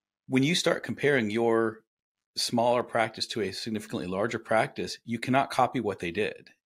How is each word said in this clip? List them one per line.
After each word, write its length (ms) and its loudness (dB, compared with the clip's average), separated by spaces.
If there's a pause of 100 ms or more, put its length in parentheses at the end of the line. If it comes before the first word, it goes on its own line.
(280)
When 160 4
you 120 2
start 280 0
comparing 480 0
your 480 2 (580)
smaller 460 2
practice 440 -2
to 140 -4
a 100 -2
significantly 560 -6
larger 320 -2
practice, 640 0
you 160 -6
cannot 300 2
copy 300 2
what 200 -2
they 120 -4
did. 380 -4 (160)